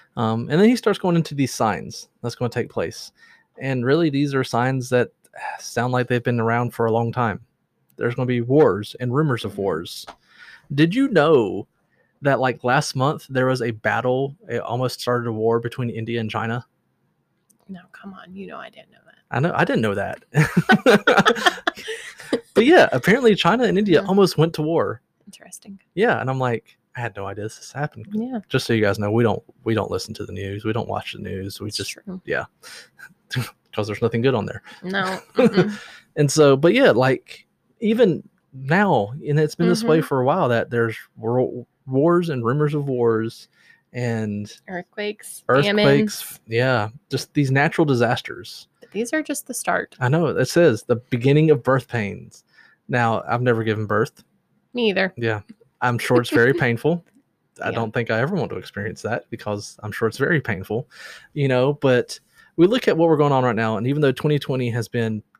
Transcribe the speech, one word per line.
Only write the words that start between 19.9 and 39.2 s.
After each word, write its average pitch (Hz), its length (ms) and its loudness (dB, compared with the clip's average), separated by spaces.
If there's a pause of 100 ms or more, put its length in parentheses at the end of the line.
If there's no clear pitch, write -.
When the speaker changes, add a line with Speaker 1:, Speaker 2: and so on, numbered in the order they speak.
Speaker 1:
that. 98 280 -6 (100)
<laughs> - 1300 4
Speaker 2:
<laughs> - 0 - (920)
Speaker 1:
But 226 120 4
yeah, 269 260 8
apparently 214 420 4
China 220 300 2
and 185 140 2
India 202 240 4
Speaker 2:
Yeah. - 40 -6
Speaker 1:
almost 190 300 4
went 160 180 4
to 156 80 -4
war. 120 380 -2 (240)
Speaker 2:
Interesting. - 560 -20 (140)
Speaker 1:
Yeah, 175 260 0
and 120 80 -4
I'm 135 100 -2
like, 120 380 -4 (180)
"I 123 60 -10
had 110 160 -8
no 98 100 -8
idea 101 180 -10
this - 280 -14
happened." 127 400 -10
Speaker 2:
Yeah. 233 280 -6 (100)
Speaker 1:
Just - 160 -2
so 120 80 0
you 110 80 2
guys 101 160 2
know, 104 120 -2
we 117 120 2
don't, 107 200 0 (220)
we 113 80 0
don't 104 180 -2
listen - 240 -8
to 98 120 -12
the 98 60 -14
news. 98 300 -10
We 110 120 -2
don't 113 140 -6
watch - 260 -8
the - 40 -16
news. 98 440 -10
We 104 60 -8
Speaker 2:
It's - 100 -8
Speaker 1:
just, - 140 -8
Speaker 2:
true. 185 340 -16
Speaker 1:
yeah, 69 180 -6 (880)
<laughs> - 440 -10
'cause 104 120 -4
there's 107 160 -8
nothing 117 180 0
good 131 140 2
on 104 100 -2
there. - 180 -10 (200)
Speaker 2:
No. 185 360 -6 (100)
Speaker 1:
<laughs> - 60 -20
Speaker 2:
Mm-mm. 214 460 2 (360)
Speaker 1:
And 147 140 2
so, 143 280 6
but 170 160 4
yeah, 247 160 6
like, 127 560 0 (340)
even 220 420 2 (300)
now, 135 600 0 (120)